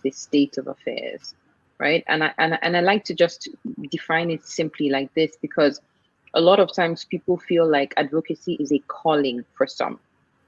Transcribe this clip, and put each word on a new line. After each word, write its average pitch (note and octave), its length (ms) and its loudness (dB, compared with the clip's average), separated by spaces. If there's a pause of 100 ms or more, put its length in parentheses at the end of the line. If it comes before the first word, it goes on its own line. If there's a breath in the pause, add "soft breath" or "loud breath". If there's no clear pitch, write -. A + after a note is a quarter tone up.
the C3+ 80 0
state - 460 -2
of C3+ 100 -8
affairs, - 640 -10 (460)
right? D3+ 280 0
And D#3 160 0
I, D#3 140 -2
and, D#3+ 240 0
and F3 160 0
I F3 40 2
like G3+ 240 2
to F3 100 -6
just - 340 0 (400)
define E3 400 -2
it D#3+ 160 -6
simply D3+ 440 -4
like C3+ 260 -2
this, D#3+ 260 0
because D3 400 0 (540)
a E3 60 4
lot F#3 180 6
of F#3 120 4
times E3+ 340 -2
people F3+ 320 -4
feel E3+ 300 2
like C#3+ 300 2
advocacy D#3 640 -2
is C#3+ 120 -2
a C#3 160 2
calling C#3 560 0 (140)
for C3+ 80 2
some, - 340 -6 (480)